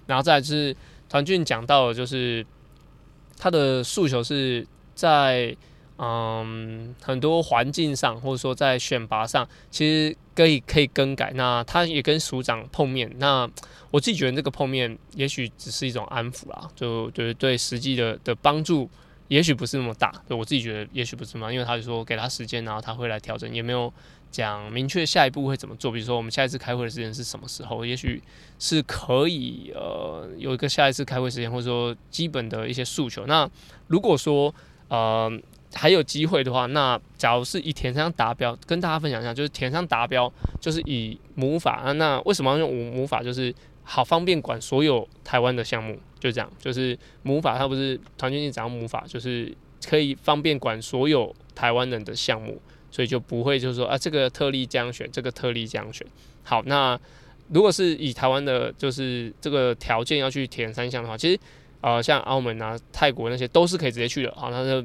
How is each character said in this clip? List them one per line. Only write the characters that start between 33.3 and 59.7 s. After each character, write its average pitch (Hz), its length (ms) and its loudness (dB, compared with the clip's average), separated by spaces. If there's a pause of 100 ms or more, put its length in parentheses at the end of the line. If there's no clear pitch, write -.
如 170 140 2
果 190 160 4
说， 147 360 2 (360)
呃， 113 420 2 (420)
还 - 160 4
有 180 140 8
机 151 220 -2
会 160 180 4
的 127 80 -2
话， 131 160 2
那 135 320 2 (180)
假 120 200 4
如 123 80 0
是 190 160 -2
以 - 100 -4
田 127 220 -2
三 151 100 2
项 170 80 0
达 117 220 2
标， 120 240 -2 (100)
跟 170 140 0
大 175 80 0
家 156 100 0
分 151 100 -2
享 113 120 -2
一 - 20 -6
下， 120 100 -4
就 127 80 -4
是 147 80 -2
田 127 220 -4
三 170 160 -2
达 120 180 0
标 123 260 2 (280)
就 160 120 -2
是 160 100 -2
以 113 360 -4 (180)
母 143 220 0
法， 120 280 0
那， 135 80 0
那 151 320 2
为 202 80 4
什 143 100 -2
么 131 80 4
要 143 60 4
用 123 340 -2
母 127 160 -4
法？ 120 160 -2
就 123 100 -4
是 123 200 -2 (300)
好 - 200 0
方 170 200 2
便 175 180 2
管 117 200 -6
所 135 220 2
有 127 240 2 (160)
台 - 160 2
湾 123 160 4
的 117 80 -2
项 113 200 -4
目， 110 140 -8 (220)
就 123 120 0
这 113 80 -2
样。 104 200 -6
就 131 140 -4
是 127 240 -2 (260)
母 139 160 2
法， 135 180 0
它 139 100 0
不 135 80 -2
是 135 240 -2 (180)
团 131 140 -2
畯 139 40 -2
一 147 120 -2
直 135 40 -6
讲 117 180 -6
母 117 180 -6
法， - 200 -6
就 - 120 -10
是 120 340 -6 (340)
可 156 100 4
以 139 180 2
方 147 260 2
便 147 160 2
管 113 240 -4
所 131 260 0
有 127 260 2 (200)
台 120 180 2
湾 123 180 2
人 113 140 -4
的 110 120 -10
项 117 260 0
目， 110 180 -10 (300)
所 - 140 -2
以 120 40 -2
就 123 120 0
不 120 240 -4
会 139 160 2
就 127 100 -2
是 120 60 -4
说， 123 100 -2
啊， 135 120 0
这 170 120 -4
个 139 200 2
特 143 200 -2
例 131 160 -2
这 123 140 -2
样 120 120 -2
选， 117 200 -10
这 139 100 -8
个 127 80 -4
特 123 220 -4
例 117 160 -4
这 110 100 -6
样 107 160 -10
选。 - 140 -14 (360)
好， 113 220 0
那 131 340 2 (500)
如 170 120 6
果 208 100 8
是 175 240 2
以 139 180 -4
台 127 140 0
湾 135 160 2
的， 123 300 0
就 139 160 -2
是 123 420 -4 (100)
这 - 80 -4
个 127 260 2